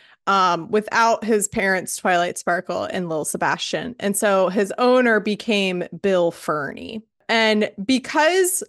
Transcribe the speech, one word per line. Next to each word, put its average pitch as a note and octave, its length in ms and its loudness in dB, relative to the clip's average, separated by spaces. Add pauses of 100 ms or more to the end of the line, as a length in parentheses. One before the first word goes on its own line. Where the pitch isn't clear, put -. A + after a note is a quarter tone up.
(280)
um, F3+ 420 2
without A3 540 2
his G#3+ 240 0
parents, F#3+ 500 -2
Twilight F3 400 0
Sparkle F#3 480 -4
and F3+ 240 -6
Lil D3+ 160 -2
Sebastian. D#3 760 -4
And G3+ 160 -2
so F#3+ 340 2
his G3 280 -2
owner B3 420 4
became G3 640 -2 (180)
Bill F3+ 300 2
Ferny. - 720 -8 (280)
And A3 420 2 (140)
because D#4 840 2